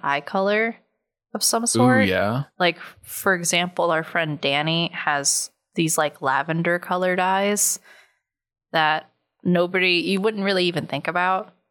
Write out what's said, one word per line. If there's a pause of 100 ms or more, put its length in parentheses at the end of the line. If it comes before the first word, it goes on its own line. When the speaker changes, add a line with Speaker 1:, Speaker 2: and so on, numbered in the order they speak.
Speaker 1:
eye
color (580)
of
some
Speaker 2:
Ooh,
Speaker 1:
sort.
Speaker 2:
yeah. (160)
Speaker 1:
Like, (260)
for
example,
our
friend
Danny
has (260)
these,
like,
lavender
colored
eyes (920)
that (340)
nobody,
you
wouldn't
really
even
think
about. (180)